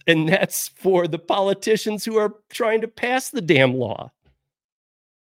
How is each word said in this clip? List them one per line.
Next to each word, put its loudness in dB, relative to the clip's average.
and 2
that's -2
for 0
the -6
politicians -2
who -4
are 0
trying 0
to -6
pass -4
the -4
damn 4
law. -8